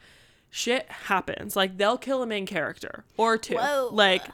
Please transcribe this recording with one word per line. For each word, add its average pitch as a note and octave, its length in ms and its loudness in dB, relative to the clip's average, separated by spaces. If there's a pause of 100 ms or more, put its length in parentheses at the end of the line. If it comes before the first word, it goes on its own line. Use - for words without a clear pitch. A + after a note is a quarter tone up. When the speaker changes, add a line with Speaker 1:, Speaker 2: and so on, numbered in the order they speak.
(520)
Speaker 1:
shit - 400 -2
happens. - 640 -4
Like, F#3+ 220 0
they'll G#3 200 4
kill C4 240 -2
a B3 60 -4
main G#3 180 -4
character - 580 -6 (140)
or A3+ 220 4
two. - 160 -4
Speaker 2:
Whoa. C4 360 0
Speaker 1:
Like, F#3+ 320 4 (100)